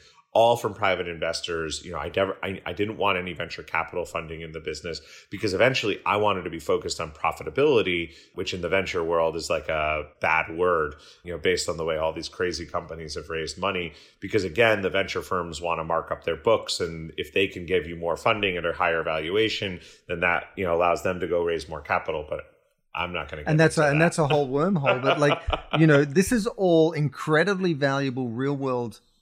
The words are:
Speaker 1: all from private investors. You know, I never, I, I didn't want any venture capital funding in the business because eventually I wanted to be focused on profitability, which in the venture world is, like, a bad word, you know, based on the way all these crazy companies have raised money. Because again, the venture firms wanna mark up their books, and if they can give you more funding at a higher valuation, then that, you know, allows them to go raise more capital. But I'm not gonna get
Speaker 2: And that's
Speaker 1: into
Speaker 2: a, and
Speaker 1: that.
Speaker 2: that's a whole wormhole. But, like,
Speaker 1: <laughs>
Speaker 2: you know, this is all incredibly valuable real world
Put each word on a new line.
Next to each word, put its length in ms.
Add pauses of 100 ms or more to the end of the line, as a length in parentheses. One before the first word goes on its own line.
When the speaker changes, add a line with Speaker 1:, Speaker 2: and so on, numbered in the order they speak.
(320)
Speaker 1:
all 240
from 180
private 340
investors. 760
You 60
know, 80
I 160
never, 260
I, 240
I 80
didn't 240
want 220
any 140
venture 320
capital 400
funding 380
in 100
the 80
business 400 (280)
because 260
eventually 520
I 120
wanted 240
to 80
be 100
focused 400
on 100
profitability, 1040 (200)
which 200
in 60
the 80
venture 340
world 320
is, 160
like, 180
a 360 (160)
bad 360
word, 380 (300)
you 80
know, 60
based 300
on 80
the 80
way 140
all 140
these 160
crazy 360
companies 520
have 120
raised 300
money. 340 (280)
Because 240
again, 380
the 80
venture 320
firms 380
wanna 240
mark 280
up 100
their 140
books, 420
and 380
if 160
they 160
can 180
give 220
you 80
more 200
funding 400
at 80
a 80
higher 300
valuation, 800 (260)
then 140
that, 240 (120)
you 80
know, 120
allows 260
them 180
to 60
go 160
raise 260
more 120
capital. 480
But 120 (560)
I'm 160
not 160
gonna 140
get 80
Speaker 2:
And 80
that's 180
Speaker 1:
into 120
Speaker 2:
a, 20
and 100
Speaker 1:
that. 40
Speaker 2:
that's 140
a 80
whole 220
wormhole. 520
But, 200
like, 200 (180)
Speaker 1:
<laughs> 200
Speaker 2:
you 80
know, 180
this 280
is 160
all 440
incredibly 800
valuable 560
real 280
world 440 (220)